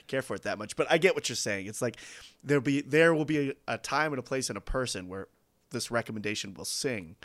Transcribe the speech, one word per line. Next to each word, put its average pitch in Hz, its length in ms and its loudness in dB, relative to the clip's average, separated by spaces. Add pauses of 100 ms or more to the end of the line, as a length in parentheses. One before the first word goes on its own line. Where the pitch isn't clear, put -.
care 131 160 -2
for 113 140 -4
it 92 80 -6
that 101 160 -2
much. 104 160 -8
But 151 160 2
I 165 80 6
get 175 160 6
what - 140 -2
you're 120 60 -4
saying. 98 300 -2
It's 104 160 -8
like 120 160 0 (460)
there'll 143 180 4
be, 139 200 2
there 160 340 6
will 151 100 2
be 143 240 0 (180)
a, 123 60 -2
a 113 60 0
time 151 340 0
and 127 60 -2
a 120 40 -4
place 135 260 -2
and 107 80 -6
a 95 40 -10
person 117 460 -2
where 95 200 -8 (440)
this 123 180 -4
recommendation 107 640 -2
will 90 120 -12
sing, 101 600 -4